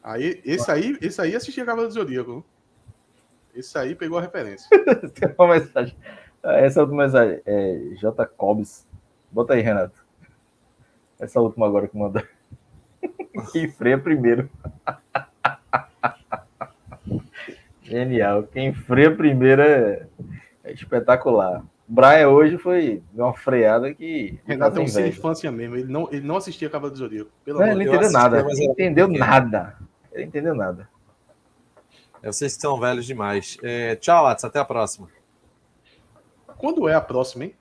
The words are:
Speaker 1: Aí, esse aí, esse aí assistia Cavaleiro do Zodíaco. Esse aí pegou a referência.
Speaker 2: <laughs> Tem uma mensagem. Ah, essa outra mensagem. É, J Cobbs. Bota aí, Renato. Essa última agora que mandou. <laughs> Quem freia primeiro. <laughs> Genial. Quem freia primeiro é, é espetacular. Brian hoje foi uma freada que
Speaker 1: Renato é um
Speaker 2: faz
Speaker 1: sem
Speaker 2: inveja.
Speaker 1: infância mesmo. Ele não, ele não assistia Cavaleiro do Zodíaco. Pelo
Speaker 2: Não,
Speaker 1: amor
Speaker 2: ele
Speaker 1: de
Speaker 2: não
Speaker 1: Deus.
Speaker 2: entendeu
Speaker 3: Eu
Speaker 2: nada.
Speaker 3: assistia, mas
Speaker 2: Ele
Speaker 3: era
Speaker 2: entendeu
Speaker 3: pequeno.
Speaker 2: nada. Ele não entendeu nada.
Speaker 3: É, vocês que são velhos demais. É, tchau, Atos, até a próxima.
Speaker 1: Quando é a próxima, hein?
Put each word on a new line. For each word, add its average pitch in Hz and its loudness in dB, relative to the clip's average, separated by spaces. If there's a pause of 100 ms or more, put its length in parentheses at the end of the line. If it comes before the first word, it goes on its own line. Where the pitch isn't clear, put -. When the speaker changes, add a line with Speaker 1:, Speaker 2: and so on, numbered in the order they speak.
Speaker 1:
Aí, 131 -6
esse 156 -4
aí, 196 -2
esse 170 -8
aí 180 -2
assistia 247 -8
Cavaleiro 233 -4
do 220 -10
Zodíaco. 127 -8 (1080)
Esse 127 -14
aí 139 -6
pegou 170 -6
a - -6
referência. 135 -12
Speaker 2:
<laughs> 370 6
Tem - -4
uma 175 6
mensagem. 131 -2 (480)
Ah, 156 2
essa 139 4
outra 147 0
mensagem. 131 2
É, 98 -2 (160)
J 107 -4
Cobbs. - -4 (460)
Bota 117 -2
aí, 120 2
Renato. 101 -4 (1120)
Essa 120 -2
última 113 0
agora 101 0
que 104 -12
mandou. 104 -4 (680)
<laughs> - -14
Quem 160 -4
freia 123 -2
primeiro. 131 0 (360)
<laughs> - -10 (520)
Genial. 107 -2
Quem 131 -6
freia 147 4
primeiro 135 4
é, 131 4 (560)
é - -16
espetacular. 113 0 (240)
Brian 139 8
hoje 151 6
foi 165 -2 (100)
uma 120 -4
freada 120 2
que 156 -10
Speaker 1:
Renato 143 -2
é 165 -2
um - 0
Speaker 2:
faz 127 -4
Speaker 1:
sem 107 0
Speaker 2:
inveja. 170 -4
Speaker 1:
infância 160 -6
mesmo. 117 -10
Ele 127 -8
não, 156 -6
ele 143 -10
não 156 -4
assistia 175 -10
Cavaleiro 143 -10
do 135 -18
Zodíaco. 107 -12 (120)
Pelo 147 -8
Speaker 2:
Não, 190 4
Speaker 1:
amor 208 -2
Speaker 2:
ele 196 -2
Speaker 1:
de 202 0
Speaker 2:
não 185 4
Speaker 1:
Deus. 214 2
Speaker 2:
entendeu - -
Speaker 3:
Eu 123 6
Speaker 2:
nada. 120 6
Speaker 3:
assistia, 139 0
mas 143 -4
Speaker 2:
Ele 147 0
Speaker 3:
era 135 0
Speaker 2:
entendeu 175 2
Speaker 3:
pequeno. 147 0
Speaker 2:
nada. 110 2 (380)
Ele 180 -8
não 160 -12
entendeu 151 -6
nada. 95 -8 (1300)
Speaker 3:
É, 110 -10
vocês 131 -8
que - -16
são 139 -2
velhos 120 -2
demais. 101 -6
É, 120 -6
tchau, 170 4
Atos, 127 0
até 147 -6
a 139 0
próxima. 104 -6 (1500)
Speaker 1:
Quando 294 -2
é 156 2
a 156 2
próxima, 127 -4
hein? 196 -16